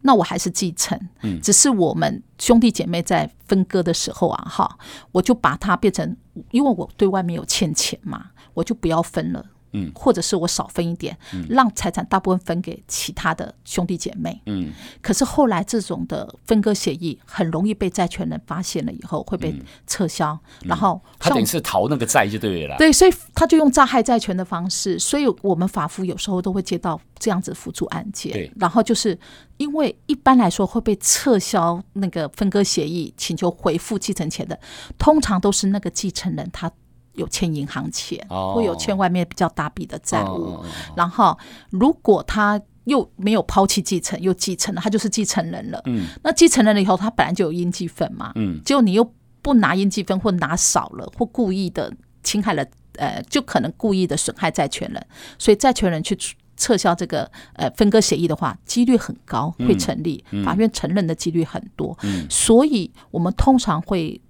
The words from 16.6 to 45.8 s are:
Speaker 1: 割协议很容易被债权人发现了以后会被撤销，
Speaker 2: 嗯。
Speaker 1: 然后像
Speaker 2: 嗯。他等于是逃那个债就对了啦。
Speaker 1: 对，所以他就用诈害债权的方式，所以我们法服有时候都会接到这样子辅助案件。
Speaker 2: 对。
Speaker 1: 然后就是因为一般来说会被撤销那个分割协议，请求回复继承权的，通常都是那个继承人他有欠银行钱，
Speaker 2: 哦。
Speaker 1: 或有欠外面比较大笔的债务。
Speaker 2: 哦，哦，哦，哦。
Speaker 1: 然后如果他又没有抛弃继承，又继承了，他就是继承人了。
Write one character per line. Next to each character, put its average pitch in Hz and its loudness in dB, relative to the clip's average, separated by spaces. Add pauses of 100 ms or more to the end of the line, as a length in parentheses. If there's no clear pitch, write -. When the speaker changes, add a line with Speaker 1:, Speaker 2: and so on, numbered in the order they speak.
Speaker 1:
割 208 2
协 160 -2
议 165 -6
很 165 -4
容 165 -2
易 214 0
被 202 -2
债 175 -2
权 175 -6
人 156 -6
发 165 -6
现 - -6
了 - -6
以 - -14
后 - -6
会 - -8
被 151 -6 (280)
撤 - -2
销， 156 -4 (220)
Speaker 2:
嗯。 - -12
Speaker 1:
然 175 -2
后 180 0
像 - -20
Speaker 2:
嗯。 - -20
他 - 2
等 262 2
于 208 2
是 - -2
逃 101 0
那 143 0
个 117 -2
债 110 2
就 107 -4
对 90 -2
了 - -8
啦。 71 -8
Speaker 1:
对， 311 6
所 370 8
以 339 6 (200)
他 330 2
就 320 4
用 302 6
诈 277 6
害 254 2
债 240 2
权 196 -4
的 185 -4
方 175 -6
式， 175 -4
所 285 -2
以 294 2 (160)
我 196 2
们 170 0
法 175 -2
服 190 -8
有 180 -4
时 - -6
候 180 -2
都 185 -4
会 196 -2
接 180 -4
到 165 -4 (180)
这 - -4
样 190 -2
子 - -8
辅 - -14
助 - -6
案 - -8
件。 - -10
Speaker 2:
对。 87 -8
Speaker 1:
然 180 2
后 220 2
就 226 2
是 196 -2 (380)
因 285 -6
为 302 0
一 302 -2
般 254 6
来 214 6
说 190 0
会 - -2
被 214 2
撤 - 2
销 175 0 (120)
那 196 -4
个 160 -4
分 202 -2
割 202 2
协 165 0
议， 160 -6
请 - -6
求 175 0
回 170 -2
复 202 -4
继 202 -4
承 160 -4
权 - -8
的， - -10 (380)
通 311 6
常 202 0
都 202 2
是 196 0
那 202 0
个 190 -6
继 185 -6
承 170 -6
人 156 -8
他 - -6 (440)
有 160 -6
欠 165 -2
银 143 -6
行 151 -8
钱， - -8 (120)
Speaker 2:
哦。 190 -4
Speaker 1:
或 233 2
有 185 0
欠 190 -4
外 190 2
面 175 0
比 - -16
较 180 0
大 151 -4
笔 - -10
的 - -12
债 - -2
务。 - -4
Speaker 2:
哦， 95 -6
哦， 85 -8
哦， - -12
哦。 - -14
Speaker 1:
然 175 2
后 175 2 (300)
如 240 4
果 196 2
他 208 0 (260)
又 175 0 (100)
没 196 0
有 208 2
抛 196 2
弃 196 0
继 175 -2
承， - -6
又 185 0
继 180 -4
承 - -4
了， 170 -6
他 220 -2
就 208 2
是 214 -2
继 220 -2
承 180 -2
人 90 -10
了。 - -8